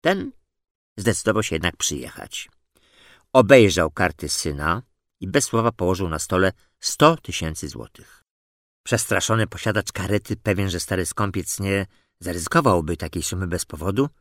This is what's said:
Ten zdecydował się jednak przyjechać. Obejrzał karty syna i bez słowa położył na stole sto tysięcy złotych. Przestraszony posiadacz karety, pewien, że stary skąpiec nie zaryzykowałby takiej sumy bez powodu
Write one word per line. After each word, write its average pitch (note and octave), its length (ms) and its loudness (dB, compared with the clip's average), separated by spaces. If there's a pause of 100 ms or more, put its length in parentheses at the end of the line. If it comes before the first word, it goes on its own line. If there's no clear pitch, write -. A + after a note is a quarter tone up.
Ten G3 300 -2 (640)
zdecydował G#2+ 460 0
się - 120 -4
jednak E2 220 -4
przyjechać. - 720 -8 (840)
Obejrzał G2 580 8
karty E2 380 -4
syna D#2 520 -2 (380)
i F#2+ 80 -10
bez C3+ 180 2
słowa A2+ 260 0
położył F2+ 380 0
na D#2 100 -4
stole F#2 320 2 (280)
sto D#3 380 4
tysięcy - 520 -8
złotych. - 540 -20 (600)
Przestraszony A2 640 0
posiadacz - 440 -4
karety, G2+ 440 -2
pewien, G2 340 -2
że F2 100 -4
stary F#2 260 -2
skąpiec G2 540 -4
nie G2 260 -2 (340)
zaryzykowałby F2 760 0
takiej E2 260 -6
sumy F#2 240 -4
bez E2+ 180 -4
powodu G2 440 -2 (120)